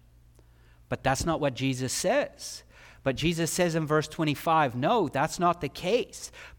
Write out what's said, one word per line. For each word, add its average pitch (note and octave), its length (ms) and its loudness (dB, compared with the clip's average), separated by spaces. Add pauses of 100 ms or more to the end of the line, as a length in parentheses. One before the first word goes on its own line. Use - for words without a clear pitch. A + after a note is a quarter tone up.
(880)
But - 160 -6
that's C3+ 220 2
not D#3+ 160 0
what C#3+ 120 2
Jesus B2+ 380 -2
says. - 720 -2 (380)
But C3 160 0
Jesus E3 340 0
says F3 240 2
in D#3+ 100 0
verse D3+ 220 2
twenty-five, D3+ 680 2
"No, D#3+ 340 2
that's C#3 300 -2
not E3+ 200 2
the D3 80 -6
case. - 640 -4 (260)